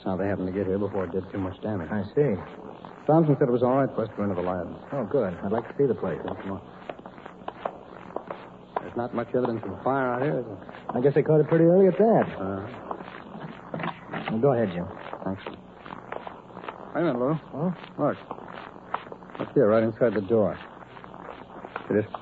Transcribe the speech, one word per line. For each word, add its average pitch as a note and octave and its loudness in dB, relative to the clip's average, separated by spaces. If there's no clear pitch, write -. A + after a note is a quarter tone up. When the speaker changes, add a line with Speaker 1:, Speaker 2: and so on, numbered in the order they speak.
Speaker 1:
how F#2+ -2
they F#2+ 0
happened F#2+ 0
to F2+ -4
get F#2+ 0
here F#2+ 2
before G2 -2
it F2 -6
did F#2+ -2
too G#2+ -4
much F#2 -4
damage. F#2+ -4
Speaker 2:
I G#2 -2
see. C#3+ 4
Speaker 1:
Thompson D3+ 6
said C#3+ 4
it A#2+ 4
was A#2+ 4
all B2+ 4
right C3+ 4
for A2 0
us A2+ -6
to - -16
go G#2 -2
into G2+ 0
the F2 -2
lab. F2+ -2
Speaker 2:
Oh, C3+ -4
good. G#2 2
I'd G2+ -2
like A#2 0
to - -12
see C#3+ 4
the A2 2
place. F2+ -4
Speaker 1:
Well, - -4
come G2 -8
on. F#2+ -6
There's F2+ -10
not A#2+ -2
much A#2 -2
evidence A#2+ 2
of G#2 -6
a F#2 -10
fire C3 2
out B2 0
here, D3 0
is A#2+ -4
there? G2+ -10
Speaker 2:
I A#2 0
guess C#3 6
they D3 6
caught D#3 6
it D3 4
pretty E3 6
early F#3 10
at F3 4
that. G3 6
Speaker 1:
Uh-huh. G2 -4
Speaker 2:
Well, A2 0
go C#3 6
ahead, A#2 2
Jim. F2 -4
Speaker 1:
Thanks. F#2+ -4
Wait D3+ 0
a - 2
minute, B2+ 0
Lou. C#3+ 0
Speaker 2:
Huh? D#3+ -2
Speaker 1:
Look. C3 0
Look - -6
here, B2+ 6
right A2+ 6
inside A2+ 2
the G#2+ 0
door. G2 2
See - 2
this G#2+ 4